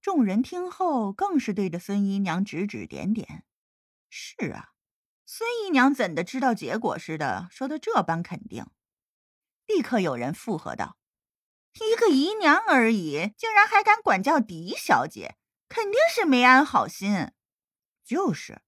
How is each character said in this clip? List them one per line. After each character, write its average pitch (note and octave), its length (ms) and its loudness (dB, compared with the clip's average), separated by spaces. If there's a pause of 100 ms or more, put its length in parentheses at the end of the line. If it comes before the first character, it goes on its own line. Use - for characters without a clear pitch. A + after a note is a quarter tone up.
众 F4 220 2
人 G#3 200 0
听 F4+ 260 -8
后 C#4 420 -2
更 F#4 280 -2
是 A3 120 -4
对 F#3+ 160 -2
着 E3+ 120 -6
孙 G3+ 260 -2
姨 G3 140 -2
娘 F#3 260 0
指 G3+ 220 -6
指 G#2 180 -10
点 D2+ 260 -6
点。 A3 320 -6 (640)
“是 - 440 -10
啊， - 220 -16 (520)
孙 - 240 -8 (160)
姨 F#4+ 60 -4
娘 C4+ 200 4
怎 A3 220 -2
的 - 100 -2
知 C4 160 -8
道 B3 140 0
结 D3+ 240 -4
果 A3 220 -4
似 D#3+ 180 -8
的， C#3+ 320 -4
说 - 180 -10
的 D4+ 120 -6
这 G#4+ 240 -2
般 E3 180 -4
肯 - 260 -12
定？” - 200 -14 (1000)
立 G4 160 0
刻 A#3 180 0
有 D#3+ 160 0
人 A#2+ 180 -4
附 G3 240 -6
和 - 180 -8
道 - 220 -10 (760)
：“一 A4 200 0
个 A4+ 140 4
姨 D4+ 260 4
娘 E4+ 220 4 (100)
而 B3 240 4
已， F3 460 -2
竟 A4+ 160 -6
然 G#4 140 6
还 G#4 160 4
敢 G#4+ 180 4
管 F#3+ 220 2
教 C4+ 160 4
嫡 F3+ 360 -6
小 C3+ 300 2
姐， G#2 320 -14 (300)
肯 G#4 240 -4
定 A4+ 80 2 (120)
是 A4+ 140 0
没 B3+ 180 4
安 B3+ 220 8
好 D3 220 0
心。 G3 440 -4 (720)
”“就 D4+ 300 -2
是 - 340 -12